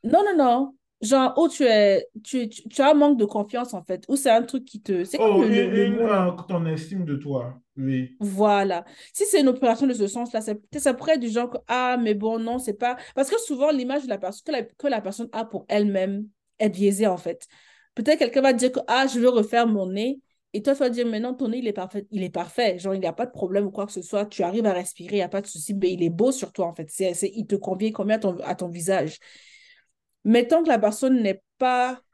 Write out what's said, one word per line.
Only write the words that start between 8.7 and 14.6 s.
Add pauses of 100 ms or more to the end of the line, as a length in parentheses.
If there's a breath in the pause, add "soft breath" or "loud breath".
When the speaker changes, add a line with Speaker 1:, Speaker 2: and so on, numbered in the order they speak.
Speaker 1:
Si
c'est
une
opération
de
ce
sens-là,
c'est, (220)
c'est
près
du
genre
que, (100)
ah,
mais
bon,
non,
c'est
pas, (180 loud breath)
parce
que
souvent,
l'image
de
la
perso-,
que
la,